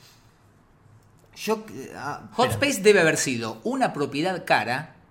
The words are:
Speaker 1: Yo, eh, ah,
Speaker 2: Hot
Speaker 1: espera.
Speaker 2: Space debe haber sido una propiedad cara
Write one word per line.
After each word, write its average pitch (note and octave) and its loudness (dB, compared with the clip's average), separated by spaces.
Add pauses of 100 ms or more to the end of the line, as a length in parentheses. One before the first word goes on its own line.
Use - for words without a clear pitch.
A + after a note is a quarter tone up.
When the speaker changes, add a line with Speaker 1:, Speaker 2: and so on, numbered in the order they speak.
(1400)
Speaker 1:
Yo, G#3+ -4
eh, B2 -14
ah, B2+ -10
Speaker 2:
Hot B3 2
Speaker 1:
espera. - 0
Speaker 2:
Space G#3 -4
debe G3+ 8
haber D#3 4
sido A2+ -4
una B3 0
propiedad D3 -2
cara B2+ 0 (160)